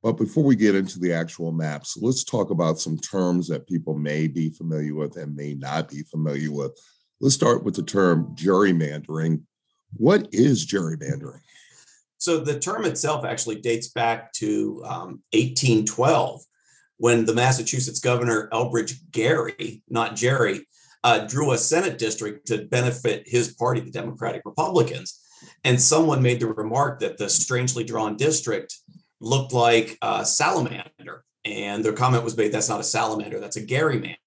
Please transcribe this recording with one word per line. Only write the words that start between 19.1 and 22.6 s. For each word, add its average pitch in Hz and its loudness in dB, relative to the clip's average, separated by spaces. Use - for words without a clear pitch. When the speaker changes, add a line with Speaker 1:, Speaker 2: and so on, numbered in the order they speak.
Speaker 2:
Gerry, 113 -2
not 113 -2
Jerry, 117 2
uh, 107 4
drew 135 0
a 123 2
Senate 170 0
district 107 -4
to 107 -2